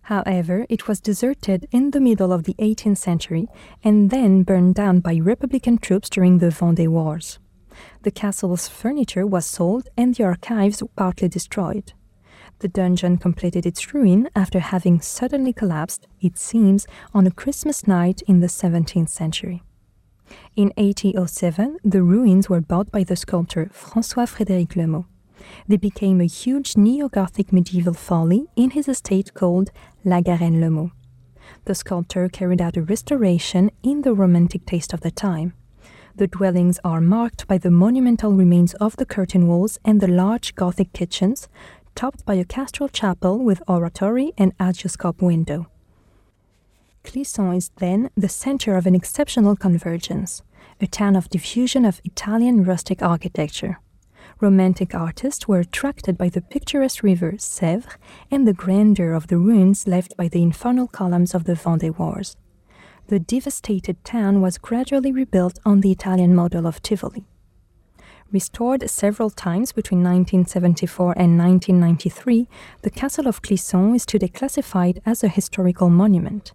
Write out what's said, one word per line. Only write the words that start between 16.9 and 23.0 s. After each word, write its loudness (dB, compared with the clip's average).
on 4
a 4
Christmas -4
night 0
in 6
the 2
seventeenth -2
century. -8
In 2
eighteen 0
oh 0
seven, -4
the 4
ruins 4
were 0
bought -2
by 0